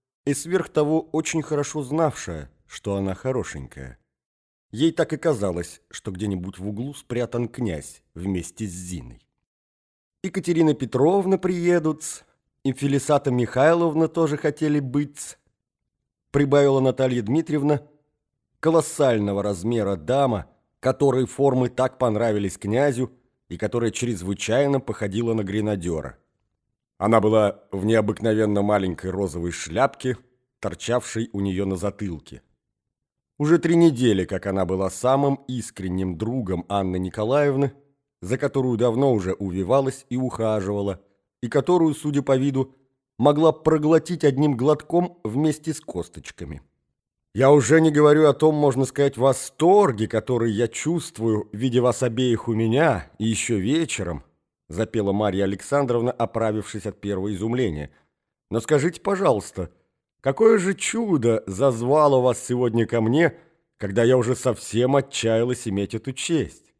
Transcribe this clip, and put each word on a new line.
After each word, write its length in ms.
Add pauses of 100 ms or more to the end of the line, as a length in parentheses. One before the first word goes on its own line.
(240)
и 100
сверх 360
того 320 (100)
очень 300
хорошо 420
знавшая, 680 (160)
что 300
она 180
хорошенькая. 840 (720)
Ей 180
так 220
и 40
казалось, 720
что 220
где-нибудь 480
в 100
углу 260
спрятан 540
князь 540 (160)
вместе 480
с 40
Зиной. 540 (960)
«И 80
Катерина 440
Петровна 640
приедут, 840 (400)
и 80
Фелисата 580
Михайловна 800
тоже 280
хотели 440
быть», 580 (960)
прибавила 480
Наталья 420
Дмитриевна, 600 (760)
колоссального 840
размера 540
дама, 500 (340)
которой 460
формы 420
так 300
понравились 600
князю 540 (360)
и 80
которая 340
чрезвычайно 880
походила 540
на 100
гренадера. 760 (800)
Она 220
была 500
в 140
необыкновенно 800
маленькой 480
розовой 420
шляпке, 680 (400)
торчавшей 760
у 80
нее 240
на 120
затылке. 640 (960)
Уже 200
три 180
недели, 480
как 220
она 180
была 260
самым 460 (100)
искренним 720
другом 500
Анны 300
Николаевны, 760 (480)
за 180
которую 380
давно 360
уже 200
увивалась 760
и 60
ухаживала, 840 (400)
и 80
которую, 460
судя 280
по 140
виду, 380 (440)
могла 340
проглотить 720
одним 320
глотком 680
вместе 480
с 80
косточками. 840 (720)
Я 180
уже 280
не 100
говорю 380
о 40
том, 220
можно 300
сказать, 320
восторге, 920
который 420
я 160
чувствую, 840
видя 300
вас 200
обеих 460
у 60
меня, 640
и 80
еще 320
вечером, 680 (440)
запела 440
Марья 320
Александровна, 680
оправившись 760
от 140
первого 320
изумления. 580 (600)
Но 100
скажите, 400
пожалуйста, 720 (500)
какое 380
же 160
чудо 720
зазвало 720
вас 240
сегодня 420
ко 140
мне, 360 (400)
когда 260
я 140
уже 180
совсем 640
отчаялась 720
иметь 260
эту 180
честь? 560 (100)